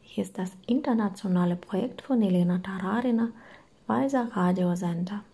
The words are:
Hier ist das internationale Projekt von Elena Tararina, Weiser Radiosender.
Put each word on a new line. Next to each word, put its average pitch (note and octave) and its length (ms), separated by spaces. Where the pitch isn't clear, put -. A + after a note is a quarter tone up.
Hier - 240
ist - 140
das F#3 120
internationale G3+ 880
Projekt G3+ 460
von A#3+ 220
Elena F3+ 340
Tararina, G#3+ 720
Weiser B3 480
Radiosender. F3+ 880